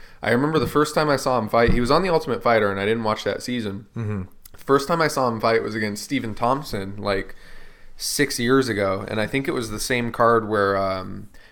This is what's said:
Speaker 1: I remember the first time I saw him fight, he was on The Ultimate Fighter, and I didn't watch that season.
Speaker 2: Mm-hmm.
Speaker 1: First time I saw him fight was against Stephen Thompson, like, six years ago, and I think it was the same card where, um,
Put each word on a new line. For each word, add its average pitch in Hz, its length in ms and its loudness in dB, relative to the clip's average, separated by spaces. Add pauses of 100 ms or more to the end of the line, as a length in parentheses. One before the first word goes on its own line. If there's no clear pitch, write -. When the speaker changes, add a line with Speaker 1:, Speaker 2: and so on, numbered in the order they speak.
(220)
Speaker 1:
I - 80 0
remember 147 300 2
the 120 80 0
first 147 260 2
time 156 160 2
I 139 60 2
saw 131 200 0
him 110 120 0
fight, 117 240 4
he 117 80 4
was 120 100 2
on 160 140 4
The 190 40 0
Ultimate 156 320 0
Fighter, 110 300 4
and 98 80 -2
I 98 80 0
didn't 117 160 0
watch 110 220 -2
that 98 180 -2
season. 107 440 -6 (100)
Speaker 2:
Mm-hmm. 107 260 -4 (340)
Speaker 1:
First 139 300 2
time 165 160 0
I 151 60 4
saw 135 180 0
him 113 140 -2
fight 113 240 4
was 110 100 -6
against 107 300 -4
Stephen 120 320 -4
Thompson, 117 640 -2
like, 101 360 -4 (640)
six - 420 -2
years 127 300 4
ago, 98 400 -2
and 104 120 -4
I 107 60 -2
think 135 220 -4
it 120 60 -2
was 113 160 -4
the 107 100 -6
same 120 320 -2
card 117 360 4
where, 101 280 2
um, 98 540 -4 (220)